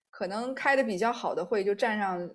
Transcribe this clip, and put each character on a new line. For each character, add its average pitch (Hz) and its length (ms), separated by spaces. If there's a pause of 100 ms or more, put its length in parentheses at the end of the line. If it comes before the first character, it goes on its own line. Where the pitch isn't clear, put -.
(100)
可 - 160
能 233 260
开 277 220
得 269 80
比 214 160
较 226 140
好 233 200
的 165 120
会 202 180
就 202 100
占 214 240
上 180 380